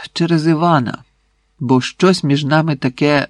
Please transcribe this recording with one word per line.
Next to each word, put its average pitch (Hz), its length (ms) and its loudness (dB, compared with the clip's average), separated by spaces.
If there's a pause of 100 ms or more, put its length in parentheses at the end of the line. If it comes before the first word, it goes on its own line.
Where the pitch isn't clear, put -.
(120)
через 165 340 -2
Івана, 160 580 0 (560)
бо 127 200 2
щось 180 440 0
між 143 200 0
нами 156 320 0
таке 143 540 -2